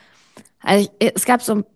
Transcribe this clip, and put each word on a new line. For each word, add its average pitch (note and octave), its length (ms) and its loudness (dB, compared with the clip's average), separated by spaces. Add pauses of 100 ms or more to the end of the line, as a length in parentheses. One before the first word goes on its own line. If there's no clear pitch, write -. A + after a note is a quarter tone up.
(640)
also G3+ 260 2 (100)
ich, A3+ 160 0
es - 100 -6
gab B3 180 2
so A3 120 -2
ein G3+ 100 -2 (120)